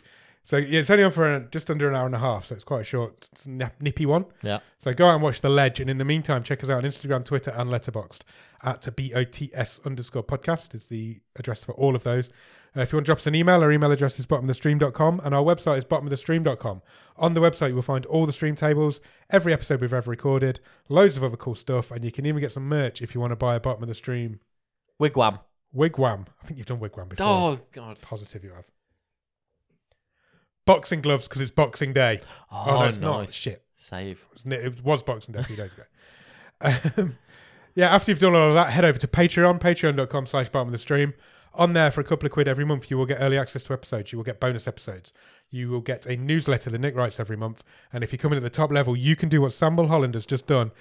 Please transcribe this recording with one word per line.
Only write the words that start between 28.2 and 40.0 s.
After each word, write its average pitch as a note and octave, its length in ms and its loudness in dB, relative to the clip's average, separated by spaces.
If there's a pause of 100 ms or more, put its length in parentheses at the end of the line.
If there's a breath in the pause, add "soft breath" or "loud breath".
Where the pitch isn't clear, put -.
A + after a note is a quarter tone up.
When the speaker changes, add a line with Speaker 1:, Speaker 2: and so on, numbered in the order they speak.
Speaker 1:
you G2 60 -20
have. F2+ 140 -20 (2000)
Boxing E3+ 340 4
gloves, C#3 280 0
'cause C3 120 -8
it's C3+ 120 -6
Boxing C#3+ 400 0
Day. B2 280 2 (300 loud breath)
Speaker 2:
Oh, - 160 -10
Speaker 1:
Oh, C3+ 140 4
no, B2 60 4
it's A2+ 120 -2
not. G#2+ 220 -2
Speaker 2:
nice. G2 120 -10
Speaker 1:
Shit. - 320 -10 (120)
Speaker 2:
Save. F#2+ 580 -14
Speaker 1:
It - 100 -20
was, - 80 -20
it B2 320 -8
was C#3+ 200 2
Boxing A2+ 300 -8
Day G2+ 60 -8
a - 40 -6
few G#2+ 120 -10
days G2+ 160 -10
ago. - 120 -20 (760 soft breath)
<laughs> C3+ 380 0
Um, F3 200 -2 (560 soft breath)
yeah, F3+ 200 6
after G3+ 160 4
you've F3+ 80 2
done F3+ 160 6
all D#3+ 140 8
of D3+ 60 6
that, E3 160 6
head B2 160 4
over D3 120 4
to - 80 -2
Patreon, F3 540 4
patreon E3+ 360 2
dot C3+ 120 0